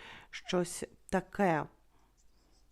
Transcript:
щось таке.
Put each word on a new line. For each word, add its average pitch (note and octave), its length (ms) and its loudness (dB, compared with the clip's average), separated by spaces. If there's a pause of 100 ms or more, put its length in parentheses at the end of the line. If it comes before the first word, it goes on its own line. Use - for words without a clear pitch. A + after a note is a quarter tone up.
(300)
щось - 540 -2 (260)
таке. F3+ 540 2 (1080)